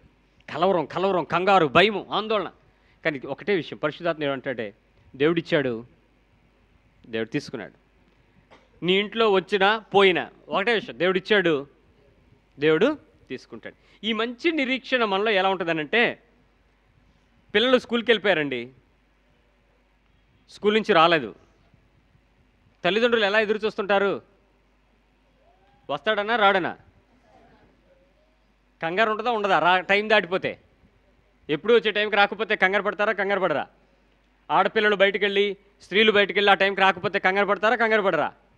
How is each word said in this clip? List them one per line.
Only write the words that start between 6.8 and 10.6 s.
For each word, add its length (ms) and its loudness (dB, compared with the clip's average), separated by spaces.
దేవుడు 220 -6
తీసుకున్నాడు. 440 -10
నీ 140 2
ఇంట్లో 320 0
వచ్చినా, 460 0
పోయినా 520 2
ఒకటే 240 -2